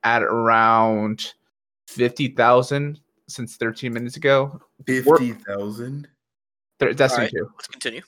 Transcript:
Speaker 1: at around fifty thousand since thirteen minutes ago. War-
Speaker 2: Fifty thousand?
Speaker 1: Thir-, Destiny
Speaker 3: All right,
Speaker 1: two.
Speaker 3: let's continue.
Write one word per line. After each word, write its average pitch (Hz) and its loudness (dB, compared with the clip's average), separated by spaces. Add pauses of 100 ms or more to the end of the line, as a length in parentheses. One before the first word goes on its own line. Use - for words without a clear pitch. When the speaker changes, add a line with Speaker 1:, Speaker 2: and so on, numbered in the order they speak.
Speaker 1:
at 117 2
around 113 2 (540)
fifty 123 -2
thousand 127 2 (280)
since - -14
thirteen 117 -6
minutes 120 -8
ago. 139 0 (260)
War- 131 4
Speaker 2:
Fifty 123 0
thousand? 107 -10 (720)
Speaker 1:
Thir-, 131 0
Destiny 127 2
Speaker 3:
All - -2
right, - -6
Speaker 1:
two. 92 -8
Speaker 3:
let's - -20
continue. 123 -12